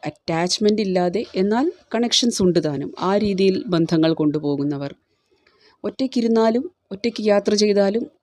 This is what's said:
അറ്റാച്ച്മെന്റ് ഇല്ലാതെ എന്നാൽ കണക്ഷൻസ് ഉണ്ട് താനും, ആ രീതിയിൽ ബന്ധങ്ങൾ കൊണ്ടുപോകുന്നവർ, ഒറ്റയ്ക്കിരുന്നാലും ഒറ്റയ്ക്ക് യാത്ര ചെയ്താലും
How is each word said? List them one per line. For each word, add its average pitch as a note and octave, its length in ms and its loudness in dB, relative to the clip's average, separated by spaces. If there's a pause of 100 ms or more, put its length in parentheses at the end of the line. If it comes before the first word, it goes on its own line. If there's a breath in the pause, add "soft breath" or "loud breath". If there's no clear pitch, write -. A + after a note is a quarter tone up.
അറ്റാച്ച്മെന്റ് F3+ 760 -2
ഇല്ലാതെ F#3 400 0 (140)
എന്നാൽ G#3+ 300 0 (240)
കണക്ഷൻസ് A#3 520 0
ഉണ്ട് F3 220 4
താനും, C#3+ 360 -4
ആ F3+ 180 -2
രീതിയിൽ F#3+ 380 2 (100)
ബന്ധങ്ങൾ E3 460 2
കൊണ്ടുപോകുന്നവർ, C#3+ 800 -2 (920 soft breath)
ഒറ്റയ്ക്കിരുന്നാലും A3+ 800 0 (260)
ഒറ്റയ്ക്ക് A3 340 -6
യാത്ര G3+ 300 2
ചെയ്താലും G#3 500 2 (180)